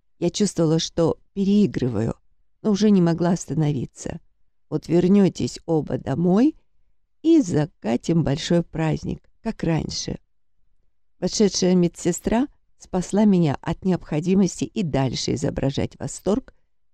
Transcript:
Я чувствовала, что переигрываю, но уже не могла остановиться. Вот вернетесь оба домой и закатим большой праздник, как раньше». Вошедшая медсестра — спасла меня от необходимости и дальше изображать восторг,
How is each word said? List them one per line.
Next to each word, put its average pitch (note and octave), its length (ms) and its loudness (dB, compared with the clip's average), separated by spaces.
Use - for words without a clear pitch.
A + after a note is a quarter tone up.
Я F3 120 -2
чувствовала, E3 480 0
что - 400 -2
переигрываю, D3 800 0
но G#3 100 0
уже G#3 180 2
не F#3+ 120 6
могла E3+ 300 0
остановиться. - 880 -4
Вот - 180 -6
вернетесь F3+ 800 2
оба D#3+ 320 -2
домой F#3 580 0
и E4 180 6
закатим E3+ 840 -2
большой D#3+ 400 0
праздник, - 640 -6
как A3 200 -8
раньше». - 560 -4
Вошедшая F#3 560 2
медсестра — F3+ 720 0
спасла F#3+ 460 -2
меня F3 360 4
от - 240 -8
необходимости F3+ 800 0
и - 180 -4
дальше C3+ 520 -2
изображать - 680 -4
восторг, - 540 -4